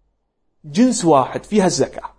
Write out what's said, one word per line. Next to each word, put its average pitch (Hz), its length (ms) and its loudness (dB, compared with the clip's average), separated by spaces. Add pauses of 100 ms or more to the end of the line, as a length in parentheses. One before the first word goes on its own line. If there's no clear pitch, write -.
(640)
جنس 208 400 0
واحد 135 400 0
فيها 196 220 0
الزكاة. - 520 -4